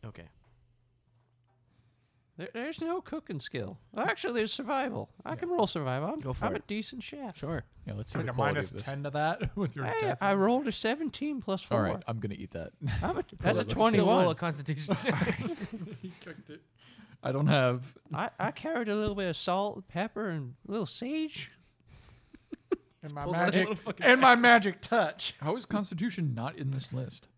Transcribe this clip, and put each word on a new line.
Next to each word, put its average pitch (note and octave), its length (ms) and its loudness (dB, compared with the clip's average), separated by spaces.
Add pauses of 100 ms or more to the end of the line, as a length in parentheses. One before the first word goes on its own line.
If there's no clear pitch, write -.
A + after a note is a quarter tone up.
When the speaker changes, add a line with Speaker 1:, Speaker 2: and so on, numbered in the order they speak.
Speaker 1:
Okay. G2 180 -14 (2250)
Speaker 2:
There, E3 160 -10
there's C4+ 280 -6
no E4+ 200 -2
cooking G#3 400 -8
skill. - 360 -8 (140)
Well, A#3+ 160 -4
actually, B3 280 -2
there's A3 180 0
survival. C4+ 560 -4 (160)
I - 60 -6
Speaker 1:
Yeah. D#4+ 40 -4
Speaker 2:
can F4 140 -6
roll E4+ 180 2
survival. C#3 460 -2
I'm, D#4 80 -8
Speaker 1:
Go C3 100 -4
for B2+ 140 -4
Speaker 2:
I'm A#3+ 100 0
Speaker 1:
it. G#3 80 -6
Speaker 2:
a - 40 -20
decent G#3+ 360 -6
chef. C4+ 340 -10
Speaker 1:
Sure. D3+ 280 -4 (200)
Speaker 3:
Yeah, G#2+ 120 -8
let's G#2+ 160 -8
see C3 60 -2
Speaker 4:
Like A#2 80 -2
Speaker 3:
the B2+ 40 -4
Speaker 4:
a A#2+ 40 -4
Speaker 3:
quality C#3 180 0
Speaker 4:
minus C#3+ 180 -2
ten C#3+ 340 -6
Speaker 3:
of C#3+ 60 -4
this. - 0 -
Speaker 4:
to D3+ 260 0 (120)
that - 20 -18
<laughs> - 60 -10
with F3+ 180 -2
your C#3+ 80 -4
Speaker 2:
Hey, A4+ 160 -2
Speaker 4:
death. G#4 220 0
Speaker 2:
I G3 140 2
rolled A#3+ 340 4
a - 20 -4
seventeen C#4+ 680 -2
plus F#3+ 200 -2
four. A2 240 2
Speaker 3:
All F#2 100 0
right, F#3+ 120 -8
I'm A2+ 140 -4
gonna G2+ 140 -4
eat - 160 -10
that. E2 200 -8 (160)
<laughs> A2 160 0
Speaker 2:
I'm F4+ 140 0
a, - 80 -4 (160)
that's G#3 180 2
a - 40 0
Speaker 3:
Let's - 100 -2
Speaker 1:
Still - 20 0
roll A3 140 6
a - 20 2
Speaker 2:
twenty-one. F#3 440 6
Speaker 1:
constitution D3+ 640 -2
<laughs> - 40 -8
check. E3+ 360 0
Speaker 4:
<laughs> G#3 600 -8
He F3+ 120 -10 (100)
cooked - 260 -16
it. - 120 -16 (600)
Speaker 3:
I C3 120 -2
don't C#3+ 140 2
have B2+ 360 6 (300)
Speaker 2:
I, F#3 160 -4 (100)
I G3+ 120 0
carried C#4 360 -4
a G#3 80 0
little G#3 200 -2
bit G3 120 -2
of E3 80 -2
salt, G3 540 -2
pepper, G#3 400 -4
and C#3+ 240 -6 (120)
a - 60 -8
little G#3 140 -2
sage. D4+ 680 -6 (1500)
Speaker 4:
And D3+ 100 -12
my C#3+ 120 -6
Speaker 1:
Pulled F3 100 0
out E3+ 60 4
a F3 60 6
Speaker 4:
magic, F3+ 200 4
Speaker 1:
little G#3+ 160 -4
fucking F#3+ 220 -2
Speaker 4:
and C4 160 8
my B3+ 140 10
magic A#3 440 8
touch. - 640 0
Speaker 3:
How D#3+ 160 0
is B3+ 80 -10
Constitution F3+ 680 -2
not B2+ 240 -6
in C#3+ 140 -4
this C3 220 -6
list? B2+ 340 -8 (100)